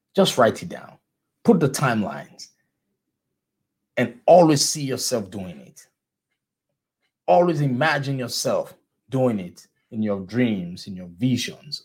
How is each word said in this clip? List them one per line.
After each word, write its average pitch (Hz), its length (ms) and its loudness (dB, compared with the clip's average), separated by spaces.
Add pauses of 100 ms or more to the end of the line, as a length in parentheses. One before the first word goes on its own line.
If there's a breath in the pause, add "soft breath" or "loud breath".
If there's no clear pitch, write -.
(140)
Just 190 220 2
write 110 260 4
it 87 60 -10
down. - 300 -16 (460)
Put 196 160 6
the 143 80 4
timelines 104 800 -4 (1500)
and 120 300 -4
always 160 380 6
see 147 200 -4
yourself 117 460 -4
doing 92 300 -12
it. - 260 -20 (1400)
Always 175 340 4
imagine 139 580 -2
yourself 113 560 -4 (340)
doing 127 320 0
it - 260 -14 (240)
in 110 120 -6
your 101 180 -2
dreams, 95 640 -4
in 95 100 -14
your 90 120 -16 (100)
visions, - 680 -4